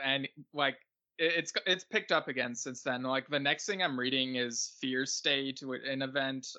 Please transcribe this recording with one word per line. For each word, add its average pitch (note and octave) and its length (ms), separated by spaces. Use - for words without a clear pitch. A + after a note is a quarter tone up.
and, C3+ 260
like, C#3 240
it, E3 200
it's, D#3+ 160
it's F#3 160
picked - 280
up D#3+ 160
again B2 280
since B2+ 280
then. B2+ 200
Like, C3 240
the C#3+ 120
next C#3+ 260
thing G3 180
I'm C#3 160
reading C3 360
is A#2+ 440
Fear C3 260
State, C#3 560
wh-, B2+ 240
an C3+ 160
event, C3+ 460